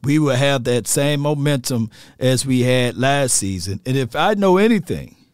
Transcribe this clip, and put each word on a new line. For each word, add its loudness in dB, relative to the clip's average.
we 2
will 2
have 0
that 0
same 0
momentum -2
as 0
we 2
had 0
last 0
season. -4
And -2
if -4
I 0
know 2
anything 0